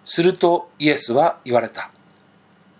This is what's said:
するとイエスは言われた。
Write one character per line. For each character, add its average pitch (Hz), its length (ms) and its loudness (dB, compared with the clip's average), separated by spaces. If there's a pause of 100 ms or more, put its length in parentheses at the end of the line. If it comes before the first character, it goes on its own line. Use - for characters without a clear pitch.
す - 160 -4
る 180 140 2
と 170 360 0 (100)
イ 147 80 2
エ 147 80 2
ス - 160 -4
は 147 320 2
言 123 100 -2
わ 117 60 4
れ 110 80 -4
た。 - 240 -16 (880)